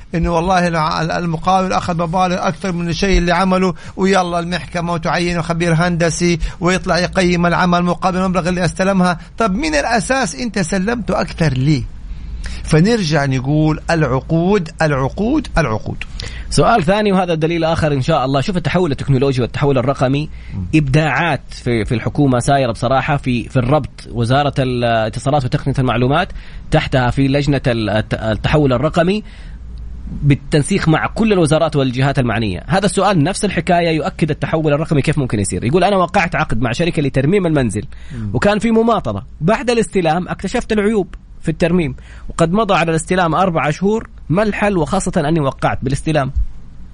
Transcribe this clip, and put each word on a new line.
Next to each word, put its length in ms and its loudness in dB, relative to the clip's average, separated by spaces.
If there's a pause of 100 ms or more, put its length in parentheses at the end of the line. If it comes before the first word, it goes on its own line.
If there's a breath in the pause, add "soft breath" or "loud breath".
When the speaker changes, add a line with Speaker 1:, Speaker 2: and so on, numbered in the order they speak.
(160 loud breath)
Speaker 1:
إنه 200 0
والله 320 2
الع-، 340 0
المقاول 720 0
أخذ 240 -2
مبالغ 500 0
أكثر 240 -4
من 180 -2
الشيء 280 2
اللي 140 2
عمله، 420 2 (220 loud breath)
ويلا 440 2
المحكمة 540 -4
وتعين 480 -2
خبير 320 0
هندسي 640 2 (200 loud breath)
ويطلع 400 0
يقيم 460 2
العمل 380 2
مقابل 340 0
المبلغ 320 0
اللي 160 -2
استلمها. 540 0 (180 loud breath)
طب، 180 0
من 200 -2
الأساس 600 0
أنت 240 -4
سلمته 600 -2
أكثر 320 0
ليه؟ 300 2 (800 loud breath)
فنرجع 640 2
نقول: 540 2 (120)
العقود، 800 2 (120)
العقود، 680 0 (100)
العقود. 460 -2 (460 loud breath)
Speaker 2:
سؤال 340 4
ثاني، 280 2
وهذا 220 2
دليل 300 0
آخر 300 0
إن 80 0
شاء 240 2
الله. 160 0
شوف 160 -2
التحول 340 0
التكنولوجي 500 2
والتحول 360 0
الرقمي، 520 0 (240 loud breath)
Speaker 1:
مم. 120 -6 (100)
Speaker 2:
إبداعات 720 2
في، 360 -2
في 100 0
الحكومة 440 2
سايرة 320 2
بصراحة 460 0
في، 320 -4
في 100 -4
الربط. 520 -2
وزارة 480 0
الاتصالات 840 0
وتقنية 340 -2
المعلومات 480 2 (440 loud breath)
تحتها 380 2
في 180 2
لجنة 400 2
ال-، 220 0
الت-، 240 -2
التحول 600 0
الرقمي 500 0 (1000 loud breath)
بالتنسيق 640 2
مع 200 2
كل 260 0
الوزارات 420 2
والجهات 440 0
المعنية. 480 -2
هذا 180 2
السؤال 380 2
نفس 220 0
الحكاية، 440 2
يؤكد 400 0
التحول 440 0
الرقمي 280 2
كيف 160 0
ممكن 220 -2
يصير. 240 -2
يقول: 200 2
"أنا 140 2
وقعت 380 0
عقد 260 0
مع 100 2
شركة 300 0
لترميم 440 2
المنزل، 400 0 (300 loud breath)
Speaker 1:
مم. 180 -6
Speaker 2:
وكان 260 2
في 120 0
مماطلة. 520 2 (180)
بعد 280 0
الاستلام 580 0
اكتشفت 440 -6
العيوب 440 0 (260)
في 80 -4
الترميم، 460 0 (340 loud breath)
وقد 220 0
مضى 220 2
على 180 2
الاستلام 440 0
أربع 340 2
شهور. 400 -2 (200)
ما 140 2
الحل، 340 0
وخاصة 340 0 (180)
أني 100 2
وقعت 420 -2
بالاستلام؟" 500 -2 (640)